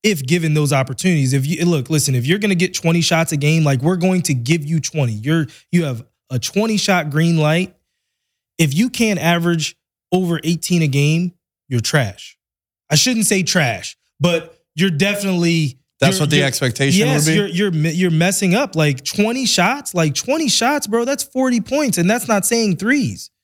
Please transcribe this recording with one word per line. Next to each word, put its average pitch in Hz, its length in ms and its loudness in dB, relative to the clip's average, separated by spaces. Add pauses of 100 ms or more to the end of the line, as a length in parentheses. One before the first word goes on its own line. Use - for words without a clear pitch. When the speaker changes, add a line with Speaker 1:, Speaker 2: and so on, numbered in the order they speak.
Speaker 1:
if 190 200 0
given 160 300 0
those 147 180 0
opportunities. 135 600 0
If 135 140 0
you, 170 180 -2
look, 151 240 0
listen, 147 240 0
if 123 140 0
you're 180 100 2
gonna 202 180 0
get 180 200 0
twenty 170 260 2
shots 165 300 0
a 156 60 -2
game, 156 260 2
like, 139 180 2
we're 175 160 2
going 185 260 2
to 143 120 -4
give 139 280 0
you 156 160 -2
twenty. 135 340 -2
You're, 139 340 -2 (240)
you 170 140 2
have 120 200 -8 (240)
a 131 80 -4
twenty 214 400 -2
shot 180 320 0
green 165 280 2
light. 156 380 0 (840)
If 147 160 2
you 233 160 2
can't 214 280 0
average 170 560 0 (360)
over 175 320 0
eighteen 170 400 0
a 151 40 2
game, 151 460 0 (360)
you're 120 100 0
trash. 110 580 -4 (520)
I 151 60 0
shouldn't 226 300 2
say 190 160 2
trash, 131 560 -2 (220)
but 165 360 0 (200)
you're 185 160 2
definitely 170 880 0 (200)
Speaker 2:
That's 190 180 2
Speaker 1:
you're, 190 60 0
Speaker 2:
what 143 60 0
the 147 80 2
Speaker 1:
you're, 143 80 2
Speaker 2:
expectation 139 640 0
would 262 60 0
Speaker 1:
yes, 151 140 0
Speaker 2:
be? 160 60 2
Speaker 1:
you're, 202 140 0
you're, 180 260 -2
you're 165 380 0
messing 180 420 2
up. 240 220 -2
Like, 147 280 0
twenty 233 440 -2
shots, 226 480 -2
like, 160 180 0
twenty 294 360 -2
shots, 269 360 0
bro, 226 180 -2
that's 269 200 -4
forty 254 380 0
points, 269 360 -2
and 170 100 2
that's 226 200 0
not 208 180 0
saying 220 320 0
threes. 208 540 -2 (120)